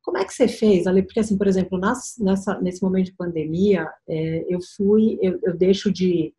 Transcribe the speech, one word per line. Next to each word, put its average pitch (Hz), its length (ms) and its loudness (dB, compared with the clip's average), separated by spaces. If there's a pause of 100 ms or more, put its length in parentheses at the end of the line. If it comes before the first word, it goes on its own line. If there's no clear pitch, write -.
Como 175 140 -6
é 196 80 -2
que 196 80 -8
você 247 160 2
fez, 190 380 2
Ale? 185 160 2
Porque, - 180 -4
assim, 214 160 0
por 196 100 0
exemplo, 185 320 0
nas, 226 400 -4
nessa, 196 420 -2
nesse 180 220 -4
momento 190 240 0
de - 100 -18
pandemia, 170 680 0 (220)
é, 160 400 -4
eu 180 100 -2 (180)
fui, 214 440 2
eu, 180 220 0
eu 180 140 -2
deixo 190 360 2
de 175 460 0